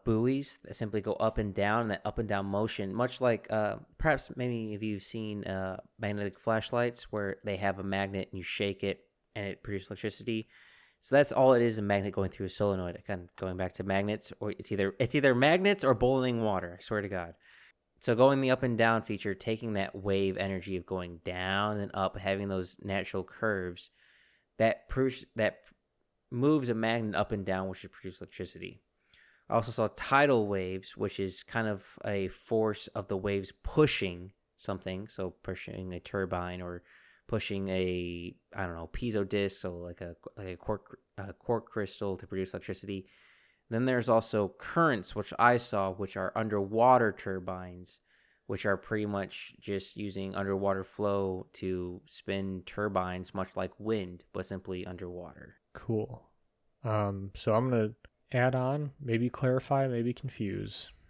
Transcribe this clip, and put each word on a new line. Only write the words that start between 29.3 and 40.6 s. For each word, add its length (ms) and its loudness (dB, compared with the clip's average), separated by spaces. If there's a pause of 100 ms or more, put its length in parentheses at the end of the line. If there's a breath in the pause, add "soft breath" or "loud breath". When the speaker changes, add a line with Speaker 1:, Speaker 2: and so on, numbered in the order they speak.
Speaker 1:
I 60 2
also 180 2
saw 240 2
tidal 500 6
waves, 500 -4
which 220 -2
is 240 -4
kind 260 -2
of 160 -4 (200)
a 240 0
force 600 0
of 200 -6
the 80 -2
waves 360 -2 (100)
pushing 720 2 (240)
something, 520 -6
so 220 -6 (120)
pushing 500 -8
a 80 -8
turbine 600 -4
or 220 -8 (460 soft breath)
pushing 400 -2
a, 640 -2 (220)
I 100 -4
don't 80 -8
know, 180 -10
piezo 360 -2
disc, 320 -2
so 160 -6
like 240 -12
a, 160 -10 (200)
like 120 -10
a 80 -8
quark, 420 -8 (200)